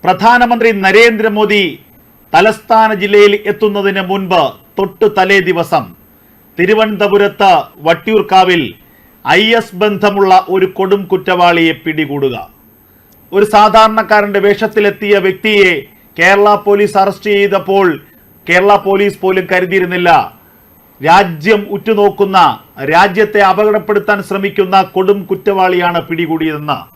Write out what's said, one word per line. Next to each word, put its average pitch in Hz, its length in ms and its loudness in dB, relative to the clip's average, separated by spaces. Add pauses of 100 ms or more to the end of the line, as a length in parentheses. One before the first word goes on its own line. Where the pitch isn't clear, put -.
പ്രധാനമന്ത്രി 233 680 2
നരേന്ദ്രമോദി 208 1080 0 (560)
തലസ്ഥാന 220 580 2
ജില്ലയിൽ 202 520 2
എത്തുന്നതിന് 202 560 -2
മുൻപ് 185 400 -2 (380)
തൊട്ടു 196 260 -4 (120)
തലേ 190 220 2
ദിവസം 170 560 -4 (640)
തിരുവനന്തപുരത്ത് 202 1040 0 (140)
വട്ടിയൂർക്കാവിൽ 175 960 0 (560)
ഐ 214 260 2
എസ് 220 200 -4
ബന്ധമുള്ള 196 720 0
ഒരു 185 160 0
കൊടും 190 400 -2
കുറ്റവാളിയെ 175 680 0
പിടികൂടുക. 143 760 -6 (840)
ഒരു 202 120 2
സാധാരണക്കാരന്റെ 214 920 2
വേഷത്തിലെത്തിയ 202 800 0
വ്യക്തിയെ 190 680 0 (360)
കേരള 202 360 4
പോലീസ് 202 420 0
അറസ്റ്റ് 196 320 -2
ചെയ്തപ്പോൾ 196 680 0 (500)
കേരള 196 260 2
പോലീസ് 196 440 -2
പോലും 185 320 -2
കരുതിയിരുന്നില്ല 180 920 0 (640)
രാജ്യം 185 640 2
ഉറ്റുനോക്കുന്ന, 196 880 0 (320)
രാജ്യത്തെ 202 500 2
അപകടപ്പെടുത്താൻ 208 840 0
ശ്രമിക്കുന്ന 196 580 -2
കൊടും 190 420 -2
കുറ്റവാളിയാണ് 180 800 -2
പിടികൂടിയതെന്ന്. 160 760 -6 (180)